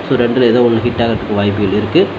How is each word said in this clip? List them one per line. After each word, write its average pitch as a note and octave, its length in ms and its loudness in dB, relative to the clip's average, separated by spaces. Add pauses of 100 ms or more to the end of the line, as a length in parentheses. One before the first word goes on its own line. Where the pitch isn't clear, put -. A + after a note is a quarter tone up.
So, C3 160 0
ரெண்டில் A#2+ 260 2
ஏதோ A#2+ 160 2
ஒன்று A2+ 200 2
ஹிட் A#2 180 -2
ஆகிறதுக்கு A2 360 -2
வாய்ப்புகள் G2+ 400 0
இருக்குது. G#2+ 260 0 (120)